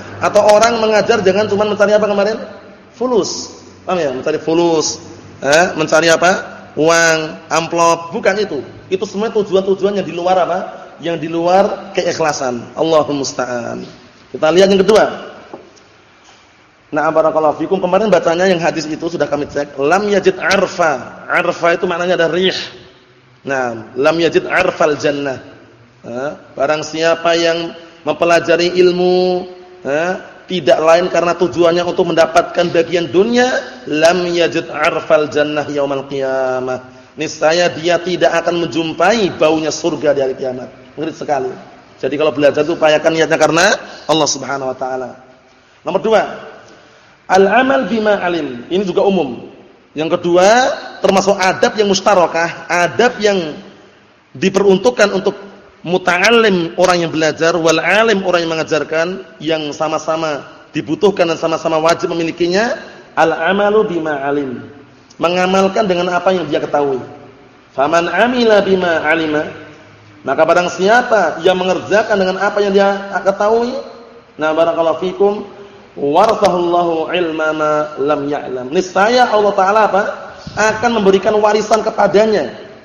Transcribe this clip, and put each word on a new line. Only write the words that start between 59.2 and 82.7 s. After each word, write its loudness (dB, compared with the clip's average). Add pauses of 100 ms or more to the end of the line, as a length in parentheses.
yang -4
sama-sama -4 (320)
dibutuhkan 0
dan -2
sama-sama 0
wajib 0
memilikinya, -2 (400)
al-amalu 2
bima -4
alim. -4 (560)
Mengamalkan 0
dengan 0
apa 0
yang -4
dia -2
ketahui. -2 (720)
Faman 0
amila 4
bima 0
alima, 0 (720)
maka 0
barang 2
siapa 2
yang 4
mengerjakan 0
dengan 0
apa 0
yang 0
dia 2 (160)
ketahui, 0 (680)
nah, 0
barakallahu 0
fikum, -2 (560)
warsahullahu 0
ilma -2
ma 0 (280)
lam -2
ya'lam. -6
Niscaya 2
Allah 2
Ta'ala 2 (120)
apa? 2 (520)
Akan 0
memberikan 2
warisan 2
kepadanya 2 (300)